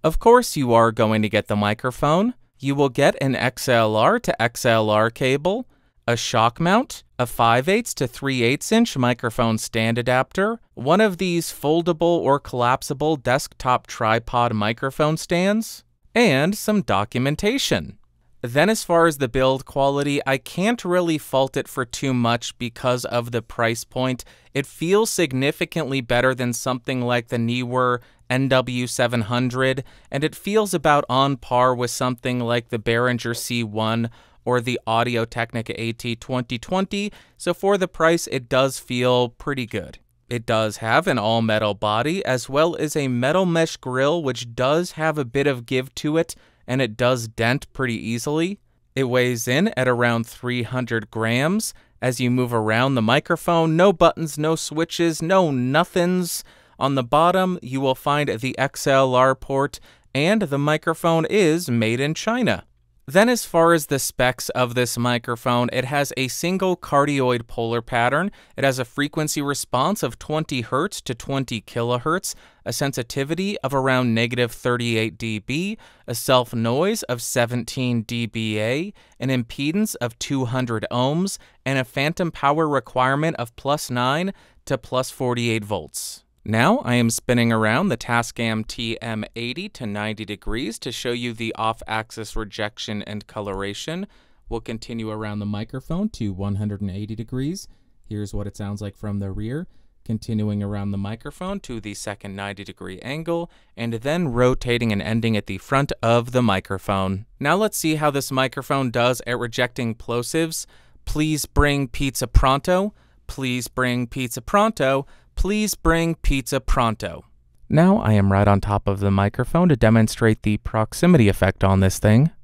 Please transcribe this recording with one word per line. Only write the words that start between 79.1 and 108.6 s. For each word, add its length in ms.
an 100
impedance 720
of 200
two 260
hundred 440
ohms, 500
and 120
a 60
phantom 480
power 380
requirement 680
of 220
plus 320
nine 440
to 120
plus 320
forty-eight 560
volts. 580
Now 300
I 160
am 160
spinning 420
around 360
the 60
Tascam 720
T 380
M 200
eighty 340
to 160
ninety 400
degrees 540
to 120
show 200
you 200
the 220
off-axis 840
rejection 680
and 240
coloration. 800
We'll 100
continue 520
around 260
the 80
microphone 640
to 240
one 220
hundred 260
and 80
eighty 260
degrees. 520
Here's 300
what 140
it 100
sounds 240
like 160
from 220
the 100
rear. 380
Continuing 600
around 260
the 80
microphone 640
to 200
the 140
second 420
ninety 280
degree 380
angle, 500
and 160
then 360
rotating 640
and 120
ending 340
at 80
the 140
front 320
of 300
the 100
microphone. 840
Now 180
let's 200
see 160
how 160
this 220
microphone 580